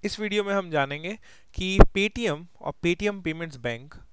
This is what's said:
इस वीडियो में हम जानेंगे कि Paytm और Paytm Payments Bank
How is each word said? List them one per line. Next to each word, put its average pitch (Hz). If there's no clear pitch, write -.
इस -
वीडियो 208
में 202
हम 185
जानेंगे 151
कि 190
Paytm 196
और -
Paytm 202
Payments 165
Bank 120